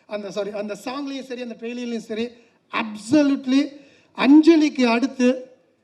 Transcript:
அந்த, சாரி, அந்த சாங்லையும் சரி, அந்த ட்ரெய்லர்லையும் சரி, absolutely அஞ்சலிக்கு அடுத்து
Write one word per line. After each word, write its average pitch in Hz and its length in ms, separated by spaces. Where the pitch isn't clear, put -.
அந்த, 208 240
சாரி, 202 180
அந்த 208 240
சாங்லையும் 269 500
சரி, 254 180
அந்த 226 180
ட்ரெய்லர்லையும் 240 380
சரி, 226 300
absolutely 262 1080
அஞ்சலிக்கு 302 680
அடுத்து 247 720